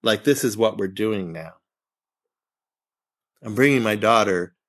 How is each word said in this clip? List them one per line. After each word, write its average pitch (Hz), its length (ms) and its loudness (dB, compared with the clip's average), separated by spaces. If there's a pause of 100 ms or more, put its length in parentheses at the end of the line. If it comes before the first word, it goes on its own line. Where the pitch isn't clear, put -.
Like, 110 220 0
this 139 200 2
is 107 120 -2
what 110 220 0
we're 101 80 -2
doing 98 460 -6
now. 80 280 -16 (1800)
I'm 110 120 -10
bringing 131 280 4
my 107 140 0
daughter 101 580 2 (140)